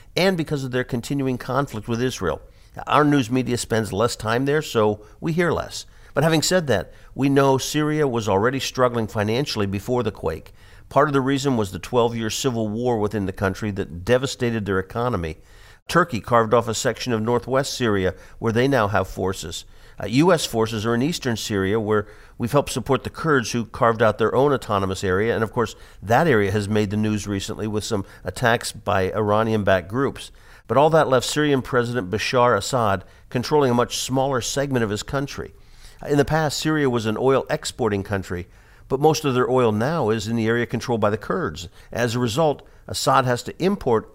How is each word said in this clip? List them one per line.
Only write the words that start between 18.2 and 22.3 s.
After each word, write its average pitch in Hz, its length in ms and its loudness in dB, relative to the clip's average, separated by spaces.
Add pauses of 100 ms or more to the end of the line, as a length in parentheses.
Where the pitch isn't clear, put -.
where 113 120 0
they 120 160 2
now 120 220 2
have 95 180 0
forces. 92 560 -6 (340)
Uh, 95 100 -6
U 147 260 4
S 160 120 0
forces 113 400 -2
are 117 80 0
in 120 80 2
eastern 131 360 -2
Syria, 101 420 0
where 107 280 0 (300)